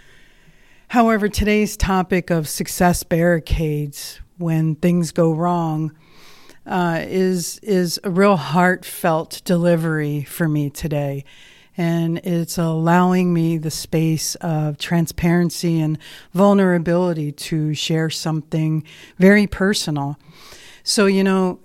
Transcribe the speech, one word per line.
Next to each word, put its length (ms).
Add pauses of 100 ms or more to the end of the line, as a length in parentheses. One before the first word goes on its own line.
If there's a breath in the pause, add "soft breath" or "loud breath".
(880 soft breath)
However, 420
today's 480
topic 500
of 180
success 580
barricades 1160 (160)
when 380
things 380
go 200
wrong, 640 (720 loud breath)
uh, 380
is, 580
is 420
a 60
real 260
heartfelt 1120
delivery 800
for 220
me 220
today. 560 (540 loud breath)
And 400
it's 400
allowing 760
me 240
the 140
space 640
of 400
transparency 1040
and 160 (380 loud breath)
vulnerability 960
to 400
share 380
something 760 (320 loud breath)
very 300
personal. 720 (680 loud breath)
So, 200
you 180
know, 420